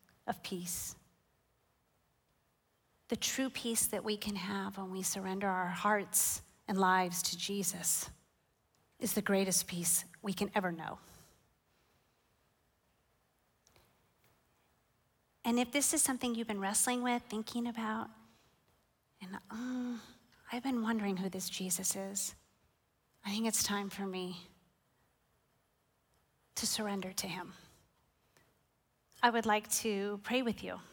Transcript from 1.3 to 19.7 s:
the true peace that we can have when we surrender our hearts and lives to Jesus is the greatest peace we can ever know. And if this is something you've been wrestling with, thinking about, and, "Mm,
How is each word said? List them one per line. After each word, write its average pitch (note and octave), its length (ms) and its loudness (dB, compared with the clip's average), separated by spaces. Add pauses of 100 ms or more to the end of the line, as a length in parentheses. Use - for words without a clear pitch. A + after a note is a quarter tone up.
the A#3+ 80 0
true C4 340 0
peace A#3 360 0
that - 180 -2
we G#3+ 140 0
can G#3 180 -4
have G3 420 -4
when F#3+ 140 -6
we F#3+ 100 -4
surrender F#3+ 460 -2
our F#3 220 2
hearts G3+ 720 2 (260)
and G3 100 0
lives F#3 440 6
to - 160 -2
Jesus F3+ 720 0 (880)
is A3+ 140 -2
the G#3 80 2
greatest G3 460 4
peace F3 360 0 (180)
we G3+ 120 -2
can G3+ 220 0
ever F#3 180 2
know. D#3+ 260 -8 (4000)
And A#3 120 6
if B3 140 4
this C#4+ 220 4
is D4+ 80 4
something B3 340 2
you've A3+ 120 -2
been G#3 120 -2
wrestling G#3 420 2
with, A#3+ 280 2
thinking A#3 380 -2
about, A3 420 -2 (1120)
and, F#3+ 180 -10 (100)
"Mm, B3 500 -4 (520)